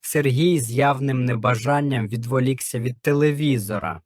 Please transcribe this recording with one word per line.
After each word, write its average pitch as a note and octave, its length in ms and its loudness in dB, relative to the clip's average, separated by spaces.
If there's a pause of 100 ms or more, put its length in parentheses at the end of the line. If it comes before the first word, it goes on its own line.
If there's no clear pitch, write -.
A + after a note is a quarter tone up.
Сергій D3+ 580 2
з A2+ 120 -6
явним C3+ 540 0
небажанням A#2+ 840 0
відволікся B2+ 720 -2
від B2 220 -6
телевізора. C#3 1040 0